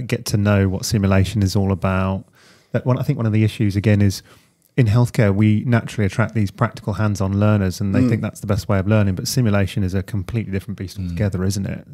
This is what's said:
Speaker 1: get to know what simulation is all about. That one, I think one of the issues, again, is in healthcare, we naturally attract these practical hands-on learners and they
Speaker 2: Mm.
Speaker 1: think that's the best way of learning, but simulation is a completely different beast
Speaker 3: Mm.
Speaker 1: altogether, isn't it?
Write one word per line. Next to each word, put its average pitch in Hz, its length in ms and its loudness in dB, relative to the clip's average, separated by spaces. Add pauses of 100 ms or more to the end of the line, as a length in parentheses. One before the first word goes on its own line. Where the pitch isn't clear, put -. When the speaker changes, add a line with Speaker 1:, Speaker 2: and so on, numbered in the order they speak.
Speaker 1:
get - 200 -4
to - 100 -2
know 101 320 2
what 92 160 -4
simulation 98 580 2
is 95 140 0
all 98 160 2
about. 95 520 -2 (480)
That - 140 -2
one, 127 120 2
I 127 40 -6
think 143 140 -2
one 117 100 -2
of 104 60 2
the 107 120 4
issues, 101 320 0
again, 104 260 2
is 98 200 0 (540)
in 123 100 4
healthcare, 107 480 2
we 107 320 2
naturally 113 400 0
attract 101 280 -2
these 101 180 0
practical - 420 -4
hands-on 101 440 0
learners 101 420 2
and 98 140 -2
they 101 80 4
Speaker 2:
Mm. 127 60 2
Speaker 1:
think 107 140 0
that's - 180 -8
the 107 60 -8
best 101 220 -2
way 98 100 2
of 92 80 0
learning, 101 300 2
but - 120 -6
simulation 101 540 0
is 90 120 -2
a 95 80 0
completely 98 500 -6
different 95 260 -6
beast 98 180 -10
Speaker 3:
Mm. 95 80 -8
Speaker 1:
altogether, 90 400 -2
isn't 98 220 -2
it? - 280 -8